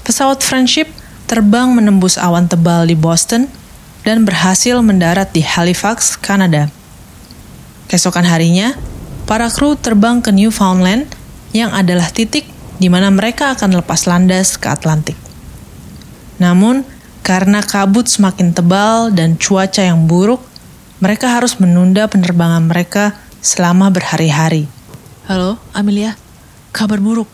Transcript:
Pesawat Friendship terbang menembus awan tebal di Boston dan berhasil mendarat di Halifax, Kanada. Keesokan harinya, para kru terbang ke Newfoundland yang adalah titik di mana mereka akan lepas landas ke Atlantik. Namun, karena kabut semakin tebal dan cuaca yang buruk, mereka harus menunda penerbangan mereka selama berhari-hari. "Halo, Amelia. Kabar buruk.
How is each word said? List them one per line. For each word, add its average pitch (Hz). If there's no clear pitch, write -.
Pesawat 269
Friendship 262
terbang 226
menembus 196
awan 175
tebal 170
di 165
Boston 165
dan 226
berhasil 185
mendarat 190
di 160
Halifax, 180
Kanada. 170
Keesokan 175
harinya, 175
para 226
kru 294
terbang 233
ke 214
Newfoundland 196
yang 220
adalah 180
titik -
di 185
mana 185
mereka 240
akan 190
lepas -
landas 185
ke -
Atlantik. 156
Namun, 202
karena 190
kabut 202
semakin 185
tebal 208
dan 165
cuaca 190
yang 165
buruk, 196
mereka 214
harus 240
menunda 185
penerbangan 175
mereka 175
selama 185
berhari-hari. 160
"Halo, 190
Amelia. 208
Kabar 214
buruk. 220